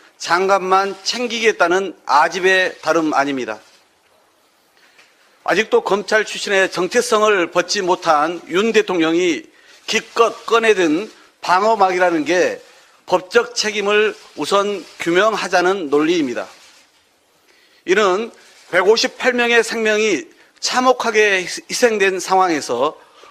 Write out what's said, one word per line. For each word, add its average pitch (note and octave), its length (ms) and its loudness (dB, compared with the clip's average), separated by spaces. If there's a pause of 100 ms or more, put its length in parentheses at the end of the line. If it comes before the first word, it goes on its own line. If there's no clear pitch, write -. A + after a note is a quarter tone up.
(180)
장관만 F#3+ 840 0
챙기겠다는 G#3 1000 -2
아집의 F3 760 2
다름 D#3+ 320 0
아닙니다. C3 440 -4 (1800)
아직도 A3 400 0
검찰 G3+ 440 0
출신의 F#3+ 440 -2
정체성을 G#3 800 0
벗지 F3+ 300 -2
못한 E3+ 680 0
윤 G3+ 240 0
대통령이 F3 720 0 (420)
기껏 - 600 -2
꺼내든 G#3 640 0 (300)
방어막이라는 F#3 840 2
게 D#3 340 0 (460)
법적 A#3 480 0
책임을 G#3 600 0 (220)
우선 G3 480 -2 (160)
규명하자는 F3+ 920 0
논리입니다. D3 560 0 (1400)
이는 G3+ 440 0 (400)
백오십팔 A3+ 640 2
명의 A#3+ 300 2
생명이 G#3+ 640 -2 (360)
참혹하게 G#3+ 840 0 (240)
희생된 G3 500 0
상황에서 D#3 840 0 (280)